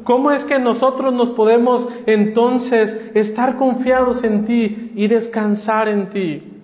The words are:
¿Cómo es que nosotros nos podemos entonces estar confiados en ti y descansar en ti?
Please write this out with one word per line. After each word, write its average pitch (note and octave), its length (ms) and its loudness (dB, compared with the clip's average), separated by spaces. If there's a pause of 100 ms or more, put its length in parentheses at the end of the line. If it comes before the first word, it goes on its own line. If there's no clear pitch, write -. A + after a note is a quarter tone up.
¿Cómo C4 260 2
es C#4 140 0
que C#4 160 0
nosotros B3+ 520 0
nos A#3+ 180 0
podemos A#3+ 580 2 (180)
entonces A3 880 2 (180)
estar A#3+ 420 0
confiados B3+ 680 0
en G#3+ 220 0
ti A#3 500 -2
y G#3 140 0
descansar A3 800 0
en G3+ 220 -2
ti? F3+ 320 -4 (220)